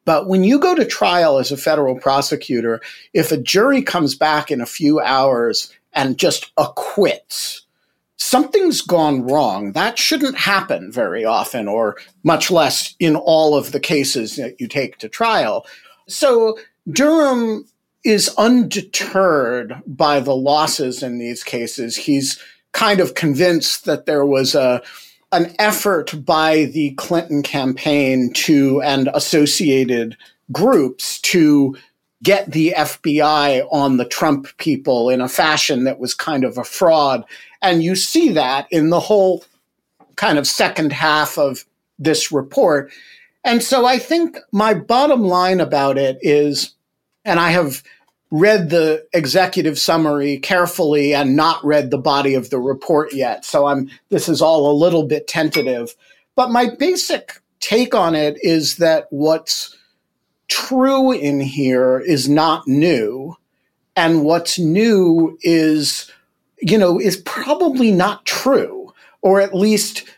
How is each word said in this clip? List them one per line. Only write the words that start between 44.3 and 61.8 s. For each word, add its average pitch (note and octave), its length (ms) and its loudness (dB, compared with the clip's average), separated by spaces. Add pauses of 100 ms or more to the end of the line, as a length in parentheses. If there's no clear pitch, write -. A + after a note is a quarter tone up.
my G#3+ 240 2
bottom B3+ 480 0
line F3+ 360 2
about C#3 380 0
it C3+ 240 -2
is, D3 540 0 (500)
and F3 140 2
I E3+ 100 2
have E3 320 0 (500)
read F3+ 380 2
the D#3 440 0
executive D#3+ 640 0
summary D3 600 0
carefully D3+ 760 0
and C#3 220 2
not D#3 280 2
read D3 260 0
the C3+ 80 -2
body C#3 360 0
of C3 160 -2
the C3+ 100 -4
report C#3 540 -2
yet. C3 320 -4
So C#3+ 220 0
I'm, C3+ 220 -2 (200)
this F#3 180 -2
is E3 140 0
all D#3 280 4
a D3 40 4
little E3 320 2
bit D3 220 -4
tentative, C3 680 -4 (400)
but B3 140 2
my A#3+ 280 2
basic - 600 -4 (200)
take B3 340 0
on F3 220 2
it D3+ 260 -2
is E3 360 0
that D#3+ 340 2
what's D#3 680 -2 (680)
true C4 640 2
in C#3+ 280 -2
here C3 600 0